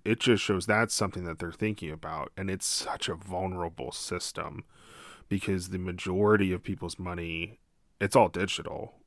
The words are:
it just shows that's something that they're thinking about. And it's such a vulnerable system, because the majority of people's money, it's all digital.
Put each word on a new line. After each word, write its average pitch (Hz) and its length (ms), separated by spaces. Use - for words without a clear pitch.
it 107 140
just 113 220
shows 92 240
that's 110 280
something 92 320
that 82 140
they're 85 120
thinking 101 400
about. 78 460
And 95 120
it's 95 160
such - 440
a 82 60
vulnerable 90 760
system, - 720
because 92 420
the 92 100
majority 92 720
of 87 100
people's 87 340
money, 87 640
it's 101 160
all 110 140
digital. - 640